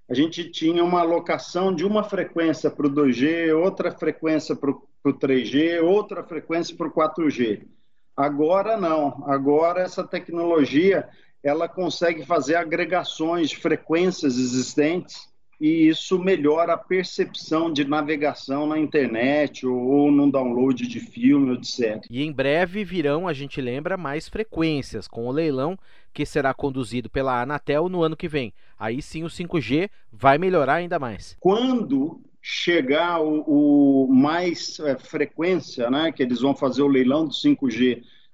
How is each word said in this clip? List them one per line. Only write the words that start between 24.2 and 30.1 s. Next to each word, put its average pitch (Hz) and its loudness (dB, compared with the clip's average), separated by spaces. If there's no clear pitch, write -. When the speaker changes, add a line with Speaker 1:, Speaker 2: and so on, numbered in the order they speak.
Speaker 2:
frequências 160 -4
com 117 -10
o 127 -4
leilão 151 -2
que 147 -4
será 135 -2
conduzido 123 -6
pela 131 -2
Anatel 147 -2
no 180 -2
ano 160 0
que 175 -8
vem. 135 -4
Aí 113 -6
sim 160 -10
o 165 -8
cinco 175 -4
G 143 0